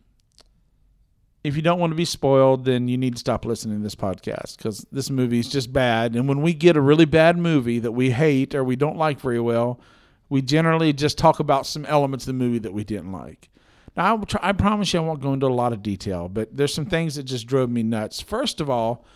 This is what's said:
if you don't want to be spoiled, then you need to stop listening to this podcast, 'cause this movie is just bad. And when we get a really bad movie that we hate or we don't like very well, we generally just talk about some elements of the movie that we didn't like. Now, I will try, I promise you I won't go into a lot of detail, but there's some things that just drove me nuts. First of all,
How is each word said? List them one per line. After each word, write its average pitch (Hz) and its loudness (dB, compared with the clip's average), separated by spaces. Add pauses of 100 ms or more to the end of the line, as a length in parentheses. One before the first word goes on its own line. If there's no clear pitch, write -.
(1400)
if 147 -4
you 160 -4
don't 170 2
want 165 2
to 156 -4
be 170 0
spoiled, 135 4
then 123 0
you 123 0
need 127 0
to 117 -10
stop 117 -2
listening 110 -4
to 104 -4
this 104 -8
podcast, - -8
'cause 107 -8
this 135 -6
movie 123 0
is 117 -2
just 127 -4
bad. 117 0
And 127 0
when 139 0
we 170 2
get 160 6
a 147 4
really 156 6
bad 160 6
movie 135 2
that 110 -4
we 127 2
hate 135 2
or 139 -2
we 127 -2
don't 143 -2
like 156 -2
very 120 -2
well, 117 0 (500)
we 135 0
generally 160 2
just 139 -2
talk 160 4
about 143 0
some 151 -10
elements 139 0
of - -12
the 131 -4 (100)
movie 120 0
that 104 -8
we 107 -6
didn't 95 -8
like. - -14 (480)
Now, 170 0
I 214 2
will 208 -4
try, - -4
I 185 2
promise 202 0
you 175 2
I - -2
won't 160 -4
go 135 -2
into 135 2
a - 2
lot 123 0
of 101 -8
detail, 92 -6
but 110 -6
there's 143 0
some 156 -6
things 165 -2
that 147 -10
just 123 -8
drove 131 0
me 120 -2
nuts. 110 -4
First 220 -6
of 143 -4
all, 120 -2 (120)